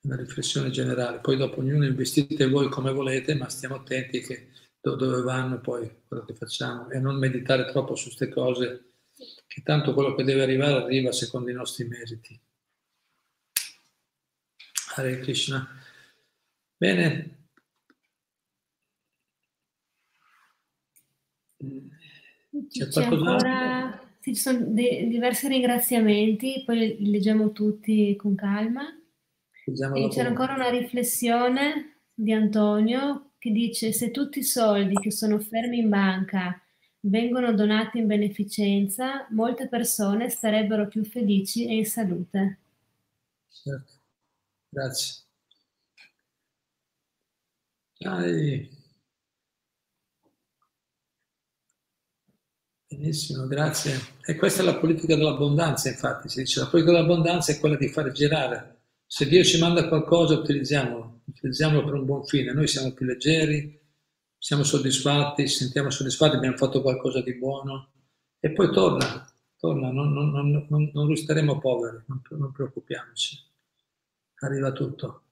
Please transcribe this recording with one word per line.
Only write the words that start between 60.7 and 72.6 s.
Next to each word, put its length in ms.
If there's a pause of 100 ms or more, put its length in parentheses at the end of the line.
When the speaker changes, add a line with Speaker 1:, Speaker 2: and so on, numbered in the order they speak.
Speaker 1:
Utilizziamolo 600
per 80
un 120
buon 200
fine. 260
Noi 160
siamo 240
più 140
leggeri, 760 (580)
siamo 260
soddisfatti, 840
ci 80
sentiamo 360
soddisfatti, 440
abbiamo 220
fatto 240
qualcosa 400
di 140
buono. 560 (480)
E 120
poi 200
torna, 600 (240)
torna, 360
non, 200
non, 200
non, 360
non, 260
non 140
resteremo 520
poveri, 480
non, 140 (100)
non 200
preoccupiamoci. 880 (1000)